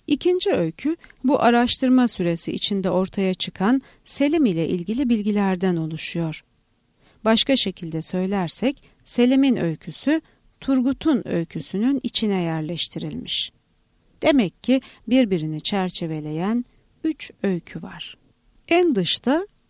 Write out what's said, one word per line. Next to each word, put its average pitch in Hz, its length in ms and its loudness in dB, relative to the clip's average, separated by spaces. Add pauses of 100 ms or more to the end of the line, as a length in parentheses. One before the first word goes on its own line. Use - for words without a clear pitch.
İkinci 359 460 0
öykü 190 440 -2 (280)
bu 269 180 2
araştırma 240 640 4
süresi 170 440 -2
içinde 190 380 -2
ortaya 185 440 0
çıkan 233 480 0 (220)
Selim 294 420 2
ile 165 220 0
ilgili 220 400 -2
bilgilerden 196 680 0
oluşuyor. 160 680 -4 (800)
Başka 226 320 4
şekilde 160 460 -4
söylersek 185 800 -2 (220)
Selim'in 262 520 4
öyküsü 170 640 -2 (400)
Turgut'un 262 680 0
öyküsünün 190 720 -2
içine 202 400 -2
yerleştirilmiş. 160 1120 -6 (720)
Demek 262 420 2
ki 254 160 4 (280)
birbirini 185 520 2
çerçeveleyen 175 1040 -2 (400)
üç - 260 -4 (120)
öykü 175 400 -4
var. - 340 -16 (520)
En 339 260 4
dışta 262 520 0 (240)